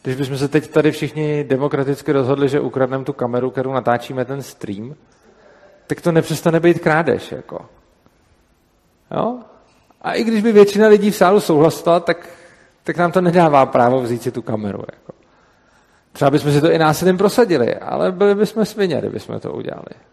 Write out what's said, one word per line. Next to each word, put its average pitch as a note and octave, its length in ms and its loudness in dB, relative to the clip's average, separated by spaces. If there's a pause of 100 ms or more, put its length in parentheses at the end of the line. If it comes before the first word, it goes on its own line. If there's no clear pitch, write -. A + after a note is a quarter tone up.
Když C3 140 -6
bychom C3+ 220 -6
se C#3 100 -2
teď D3 240 -6
tady D3+ 200 2
všichni D3+ 520 -6
demokraticky C#3 680 -4
rozhodli, C#3 380 0
že C#3+ 100 -2
ukradneme C3 440 -4
tu C#3 100 -8
kameru, B2 380 -4
kterou C3 220 -6
natáčíme B2 520 -2
ten C#3 160 -10
stream, A2+ 540 -12 (920)
tak - 140 -6
to F3 100 0
nepřestane D#3+ 480 0
být E3+ 200 4
krádež, D#3 520 0
jako. - 340 -14 (1500)
Jo? A#3 280 -4 (600)
A E3 120 -6
i E3 100 -2
když A3 200 0
by A#3 80 2
většina G3+ 360 6
lidí G#3 240 4
v - 40 -6
sálu F#3+ 240 4
souhlasila, E3 600 2
tak, E3+ 300 -4 (540)
tak D3+ 140 -6
nám E3+ 140 0
to F#3 100 0
nedává E3 440 4
právo B2+ 360 2
vzít A#2+ 200 -4
si B2+ 100 -6
tu B2 100 -10
kameru, G#2+ 500 -6
jako. - 220 -20 (960)
Třeba C#3 200 2
bychom D3 200 0
si C#3+ 100 6
to E3 100 4
i E3 60 2
násilím D#3+ 400 2
prosadili, F#3 580 2
ale E3 360 -4
byli G3+ 240 2
bychom G#3 300 0
svině, F#3 320 -2
kdyby G#2 220 -6
jsme A2 200 -10
to - 140 -8
udělali. - 420 -12 (180)